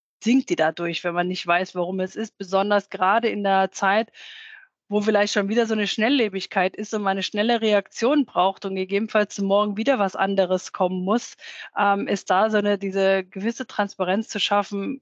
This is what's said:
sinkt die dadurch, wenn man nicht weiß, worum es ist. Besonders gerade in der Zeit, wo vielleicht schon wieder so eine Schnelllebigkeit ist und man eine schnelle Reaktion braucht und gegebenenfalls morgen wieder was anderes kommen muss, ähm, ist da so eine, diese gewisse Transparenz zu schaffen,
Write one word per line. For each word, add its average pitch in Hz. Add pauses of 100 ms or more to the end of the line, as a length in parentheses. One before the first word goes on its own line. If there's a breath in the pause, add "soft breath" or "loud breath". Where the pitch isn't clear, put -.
(240)
sinkt 247
die 180
dadurch, 165
wenn 170
man 175
nicht 185
weiß, 175
worum 185
es 185
ist. 214
Besonders 196
gerade 196
in 208
der 190
Zeit, 208 (800 loud breath)
wo 208
vielleicht 208
schon 196
wieder 226
so 220
eine 208
Schnelllebigkeit 208
ist 214
und 214
man 196
eine 190
schnelle 220
Reaktion 220
braucht 185
und 190
gegebenenfalls 202
morgen 202
wieder 226
was 196
anderes 190
kommen 185
muss, 208 (420 loud breath)
ähm, 202
ist -
da 196
so 214
eine, 208
diese 190
gewisse 208
Transparenz 202
zu 208
schaffen, 196